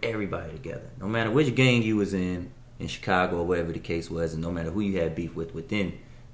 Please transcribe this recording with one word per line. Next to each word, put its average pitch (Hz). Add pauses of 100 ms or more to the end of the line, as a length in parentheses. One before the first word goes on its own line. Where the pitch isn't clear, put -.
everybody 90
together. - (100)
No 92
matter 110
which 135
gang 123
you 110
was 98
in, 90 (280)
in 87
Chicago 90
or 85
whatever 85
the -
case 85
was, 82
and 80
no 82
matter 82
who 98
you 98
had 80
beef 82
with 82
within 85 (360)